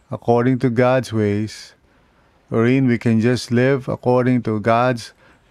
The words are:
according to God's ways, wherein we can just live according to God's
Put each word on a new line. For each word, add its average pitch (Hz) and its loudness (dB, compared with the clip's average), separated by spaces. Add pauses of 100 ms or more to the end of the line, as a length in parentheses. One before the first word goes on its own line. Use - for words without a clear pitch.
(120)
according 120 0
to 131 0
God's 123 0
ways, 107 -4 (760)
wherein 123 2
we 120 2
can 113 0
just 120 -2
live 131 0
according 123 0
to 107 -2
God's 117 0 (380)